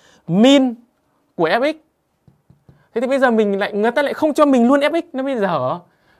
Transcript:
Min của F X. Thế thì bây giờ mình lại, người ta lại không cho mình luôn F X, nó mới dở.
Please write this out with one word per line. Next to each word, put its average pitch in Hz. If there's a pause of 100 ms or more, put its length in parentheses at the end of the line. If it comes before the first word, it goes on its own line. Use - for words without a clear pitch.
(280)
Min 254 (600)
của 165
F 247
X. - (1160)
Thế 233
thì 262
bây 269
giờ 254
mình 208
lại, 196
người 214
ta 262
lại 269
không 302
cho 302
mình 254
luôn 277
F 294
X, - (100)
nó 254
mới 269
dở. 170 (400)